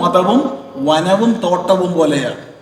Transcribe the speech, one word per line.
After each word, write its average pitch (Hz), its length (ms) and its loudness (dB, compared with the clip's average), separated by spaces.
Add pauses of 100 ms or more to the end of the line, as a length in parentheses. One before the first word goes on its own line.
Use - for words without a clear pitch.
മതവും 185 380 2 (480)
വനവും 190 420 2 (120)
തോട്ടവും 180 500 0
പോലെയാണ്. 147 480 0 (220)